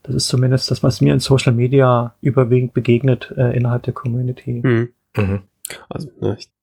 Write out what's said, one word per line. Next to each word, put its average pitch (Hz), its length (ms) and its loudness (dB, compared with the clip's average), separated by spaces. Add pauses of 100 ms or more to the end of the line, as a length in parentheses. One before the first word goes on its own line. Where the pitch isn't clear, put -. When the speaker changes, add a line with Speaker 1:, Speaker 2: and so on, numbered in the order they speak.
Speaker 1:
Das 123 100 -6
ist - 140 -2
zumindest 127 420 0
das, 127 120 -4
was 135 180 0
mir 143 120 4
in 139 60 2
Social 135 340 2
Media 123 720 2
überwiegend 127 500 2
begegnet, 120 640 0
äh, 127 180 0
innerhalb 123 280 0
der 120 100 -6
Community. 123 720 -6
Speaker 2:
Mhm. 120 240 2 (280)
Speaker 3:
Mhm. 98 240 0 (500)
Speaker 2:
Also, - 180 -10 (120)
ne, 101 180 -4
ich - 100 -20 (140)